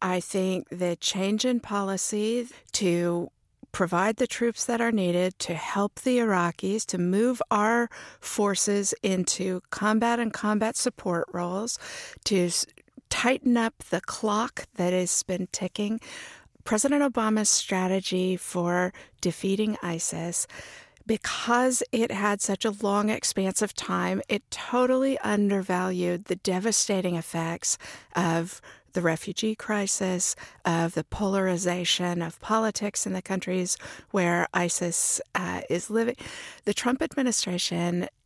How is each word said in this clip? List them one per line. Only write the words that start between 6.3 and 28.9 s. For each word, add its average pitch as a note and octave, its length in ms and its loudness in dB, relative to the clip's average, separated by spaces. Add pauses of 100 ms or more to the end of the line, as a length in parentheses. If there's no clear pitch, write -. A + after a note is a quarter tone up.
to F#3 120 -2
move G3+ 420 2 (120)
our A3+ 360 4 (320)
forces G3+ 840 0
into F#3 580 0 (100)
combat A3 480 2
and A3+ 140 -2
combat G#3+ 440 0
support F3+ 560 0
roles, F#3 460 -4 (460)
to F#3 220 4
s-, - 200 -2 (440)
tighten B3 460 2
up A3+ 180 0 (160)
the F3+ 100 0
clock - 760 -2
that F3+ 180 2
has F3+ 320 2
been F3+ 280 -4
ticking. G#3 480 -4 (600)
President C#4 400 2
Obama's A3 480 2
strategy F#3 840 0
for F3+ 560 0 (280)
defeating G3 600 0
isis, E3+ 640 -4 (600)
because A#3+ 760 2 (100)
it A#3 180 2
had G#3 300 0
such - 240 0
a A3 60 0 (100)
long G#3 300 2
expanse F#3+ 500 0
of G#3 140 0
time, F#3 540 -2
it - 220 -2
totally C4 680 2
undervalued F#3 1080 0
the F3+ 100 0
devastating F#3 800 0
effects E3 600 -2 (400)
of E3+ 440 0 (340)